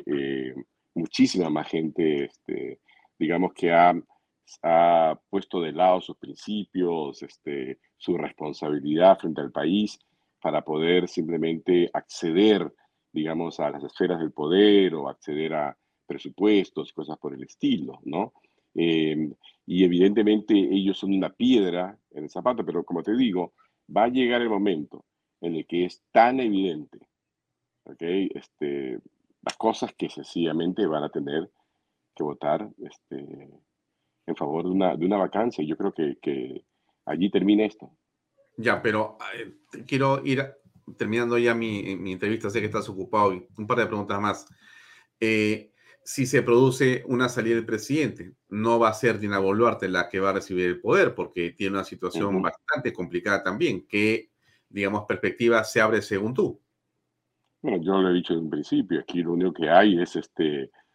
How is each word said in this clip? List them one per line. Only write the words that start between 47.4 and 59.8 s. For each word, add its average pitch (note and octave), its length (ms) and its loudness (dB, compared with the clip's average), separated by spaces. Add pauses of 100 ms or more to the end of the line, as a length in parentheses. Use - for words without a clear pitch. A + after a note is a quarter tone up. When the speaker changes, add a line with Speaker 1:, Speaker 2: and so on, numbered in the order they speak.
Speaker 2:
del A2 100 -2
presidente, A2 640 -4 (160)
no A2+ 300 2
va A2+ 100 4
a G#2+ 60 0
ser A2 240 0
Dina G2+ 200 -2
Boluarte G2+ 500 2
la F2+ 200 0
que F#2+ 120 -4
va G2 100 2
a - 20 2
recibir F2+ 320 -2
el F2 160 -2
poder, C#3+ 340 2
porque E2+ 360 -6
tiene G2 240 -6
una F#2+ 100 -4
situación G2 520 -4
Speaker 1:
Ujú. F#2 80 0
Speaker 2:
bastante A#2+ 500 -4
complicada F2+ 480 -2
también. G#2+ 440 -4
¿Qué, G#2+ 440 -2 (400)
digamos, G2+ 340 -2
perspectiva A2 600 2
se A2 180 2
abre A2 180 2
según G#2 320 -4
tú? - 280 -2 (1000)
Speaker 1:
Bueno, G2 220 -2
yo F#2+ 180 2
lo F#2 80 4
he F2+ 60 4
dicho F2+ 180 -2
desde E2 120 -2
un D#2 60 -8
principio, D#2 500 -2
aquí - 220 -4
lo E2 100 -4
único F2 200 0
que D#2 160 -2
hay F#2 320 6